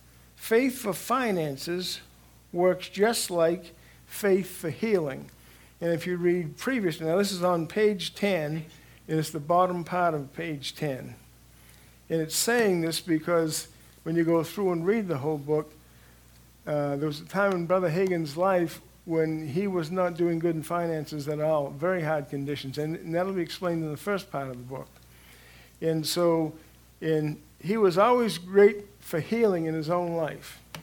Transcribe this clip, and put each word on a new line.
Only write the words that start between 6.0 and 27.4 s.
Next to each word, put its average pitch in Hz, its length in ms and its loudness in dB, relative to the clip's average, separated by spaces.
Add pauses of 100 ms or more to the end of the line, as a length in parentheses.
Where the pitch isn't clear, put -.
you 180 120 -2
read 175 400 0
previous, 202 420 0
now 160 160 2
this 196 160 2
is 175 100 -4
on 175 240 2
page 208 480 0
ten, 160 520 -2 (420)
and 160 100 0
it's 151 120 -2
the 156 100 -6
bottom 175 420 2
part 175 300 0
of 143 220 -6
page 156 400 -8
ten. 131 400 -6 (960)
And 165 100 2
it's 160 160 -4
saying 220 460 2
this 165 180 -2
because 160 680 0 (340)
when 165 140 -2
you 165 80 4
go 165 180 4
through 185 300 -2
and 165 120 -2
read 208 240 2
the 151 100 -2
whole 151 200 -2
book, 151 340 -2 (960)
uh, 147 300 -2
there 147 100 -2
was 147 140 -4
a 170 40 -16
time 196 280 0
in 170 140 -2
Brother 180 220 2
Hagin's 165 480 0
life 180 440 2 (240)
when 160 440 -2
he 175 180 -2
was 175 240 -2
not 180 260 0
doing 170 220 2
good 170 160 0
in 156 80 -2
finances 156 680 -4
at 151 120 -4
all, 151 300 2
very 170 320 -2
hard 151 260 -2
conditions, 139 500 -6
and, 156 180 -2
and 165 180 -8
that'll 185 180 0
be 190 80 -2
explained 170 420 -4
in 156 80 -4
the 147 60 -6
first 202 340 -4
part 139 180 -6
of 127 100 -10
the 123 60 -14
book. 135 240 -12 (920)
And 160 260 0
so, 165 460 2 (480)
and 151 400 0 (220)